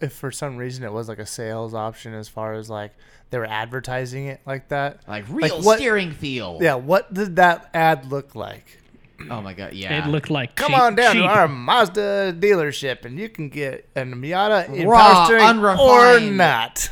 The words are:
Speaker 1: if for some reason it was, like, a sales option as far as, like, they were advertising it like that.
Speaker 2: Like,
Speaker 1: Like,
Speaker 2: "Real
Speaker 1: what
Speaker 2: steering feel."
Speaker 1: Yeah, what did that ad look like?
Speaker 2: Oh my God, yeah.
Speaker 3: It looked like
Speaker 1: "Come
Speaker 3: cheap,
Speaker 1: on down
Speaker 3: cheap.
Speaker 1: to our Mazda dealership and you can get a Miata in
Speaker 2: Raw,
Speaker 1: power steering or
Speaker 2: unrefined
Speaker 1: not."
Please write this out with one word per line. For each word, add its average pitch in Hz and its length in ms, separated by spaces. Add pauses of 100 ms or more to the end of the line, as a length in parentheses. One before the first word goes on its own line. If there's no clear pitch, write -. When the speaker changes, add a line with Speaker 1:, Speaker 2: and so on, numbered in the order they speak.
Speaker 1:
if 139 120
for - 180
some 135 260
reason 127 280
it 104 80
was, 110 160
like, 110 100
a 107 80
sales 113 480
option 113 400
as 107 140
far 110 260
as, 110 160
like, 104 220 (380)
they 127 80
were 113 80
advertising 127 800
it 135 200
like 135 220
that. 143 400
Speaker 2:
Like, 104 200
Speaker 1:
Like, 151 140
Speaker 2:
"Real 160 200
Speaker 1:
what 220 160
Speaker 2:
steering 208 340
feel." 117 480
Speaker 1:
Yeah, 151 160
what 160 360
did 185 240
that 175 380
ad 160 380
look 139 220
like? 101 440 (520)
Speaker 2:
Oh 117 100
my 98 140
God, 95 180
yeah. 139 340
Speaker 3:
It 147 40
looked 151 200
like 139 260
Speaker 1:
"Come 294 160
Speaker 3:
cheap, 269 80
Speaker 1:
on 240 160
down 240 180
Speaker 3:
cheap. 226 80
Speaker 1:
to 180 60
our 196 200
Mazda 196 880
dealership 156 640
and 123 140
you 220 100
can 156 220
get 139 440
a 135 60
Miata 170 680
in 165 200
Speaker 2:
Raw, 233 100 (160)
Speaker 1:
power 175 120
steering 226 180
or - 20 (240)
Speaker 2:
unrefined 240 640
Speaker 1:
not." 131 560